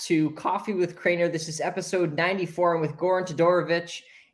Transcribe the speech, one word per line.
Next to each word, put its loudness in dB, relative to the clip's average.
to 2
Coffee -4
with -2
Craner. 2
This -4
is -10
episode -2
ninety-four. 0
I'm 0
with -2
Goran 0
Todorovic. 2